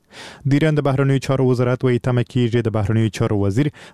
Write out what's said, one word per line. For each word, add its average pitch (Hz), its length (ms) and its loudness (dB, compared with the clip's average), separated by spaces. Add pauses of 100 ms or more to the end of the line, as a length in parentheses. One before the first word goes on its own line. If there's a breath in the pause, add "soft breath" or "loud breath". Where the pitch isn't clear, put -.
(420 loud breath)
د 139 180 2
ایران 156 180 0
د 139 100 0
بهرنیو 139 380 0
چارو 131 220 0
وزارت 127 400 0
وایي 123 220 0
تمه 120 140 0
کیږي 117 440 0
د 104 100 -4
بهرنیو 107 400 0
چارو 113 220 0
وزیر 101 320 0 (220 loud breath)